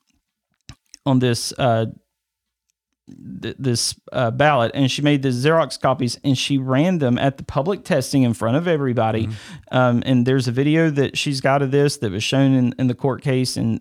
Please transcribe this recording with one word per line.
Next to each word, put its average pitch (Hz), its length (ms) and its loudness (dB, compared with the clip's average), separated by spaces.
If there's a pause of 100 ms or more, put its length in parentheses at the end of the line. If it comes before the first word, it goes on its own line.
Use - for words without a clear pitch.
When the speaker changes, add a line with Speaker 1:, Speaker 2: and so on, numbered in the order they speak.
(1080)
Speaker 1:
on 131 120 2
this, 120 380 0
uh, 113 280 2 (1600)
th-, - 160 -8
this, 120 380 -2 (160)
uh, 127 200 -2
ballot, 127 420 2
and 131 180 0
she - 100 -6
made 147 200 2
the 135 80 0
Xerox 143 500 0
copies 123 460 -2
and 135 120 2
she 139 200 -2
ran 135 420 0
them 123 180 2
at 135 200 0
the - 80 -14
public 156 400 -4
testing 139 380 0
in 117 100 2
front 113 240 0
of 175 100 -2
everybody. 117 600 0
Speaker 2:
Mm-hmm. 110 60 -8 (420)
Speaker 1:
Um, 123 300 2
and 123 200 2
there's 131 240 2
a - 20 0
video 151 380 2
that 139 280 0
she's 139 220 -4
got 139 220 0
of 135 100 -2
this 143 260 2
that 107 140 -4
was 104 120 -4
shown 135 300 2
in, 123 240 2
in 127 100 0
the 123 80 0
court 127 260 -4
case, 127 340 -2
and 113 260 -2